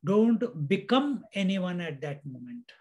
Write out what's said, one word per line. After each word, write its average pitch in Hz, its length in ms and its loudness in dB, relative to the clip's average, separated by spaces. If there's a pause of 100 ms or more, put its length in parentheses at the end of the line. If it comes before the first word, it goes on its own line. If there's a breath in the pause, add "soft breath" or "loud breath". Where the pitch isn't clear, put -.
Don't 208 640 2
become 254 640 2
anyone 185 480 -2
at 160 200 -8
that 147 240 -10
moment. 123 560 -14